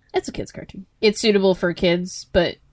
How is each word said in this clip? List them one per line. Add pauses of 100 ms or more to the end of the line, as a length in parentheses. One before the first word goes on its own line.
(120)
It's
a
kid's
cartoon. (140)
It's
suitable
for
kids,
but (160)